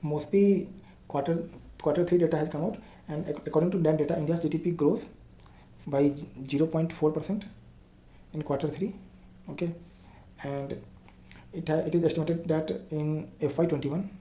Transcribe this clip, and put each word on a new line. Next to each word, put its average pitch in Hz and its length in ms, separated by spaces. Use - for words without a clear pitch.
mostly 185 640
quarter, 165 400
quarter 160 240
three 175 140
data 160 180
has 156 120
come 151 140
out, 214 140
and 156 200
ac-, 147 180
according 160 240
to 190 80
that 156 200
data, 147 180
India's 165 260
G 156 60
D 156 100
P 175 120
grows 151 320
by 143 260
zero 147 180
point 165 260
four 151 180
percent 156 340
in 156 100
quarter 147 260
three. 190 260
Okay, 170 240
and 139 280
it 160 160
ha-, 160 180
it 160 80
is 165 100
estimated 160 440
that 160 220
in 151 380
F 147 180
Y 165 80
twenty-one 151 420